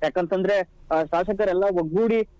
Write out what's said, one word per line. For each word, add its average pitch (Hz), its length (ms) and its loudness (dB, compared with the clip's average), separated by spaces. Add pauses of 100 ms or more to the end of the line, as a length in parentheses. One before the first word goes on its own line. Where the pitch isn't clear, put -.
ಯಾಕಂತಂದ್ರೆ, 185 560 0 (320)
ಆ, 160 120 2
ಶಾಸಕರೆಲ್ಲ 185 600 0
ಒಗ್ಗೂಡಿ, 202 580 0 (180)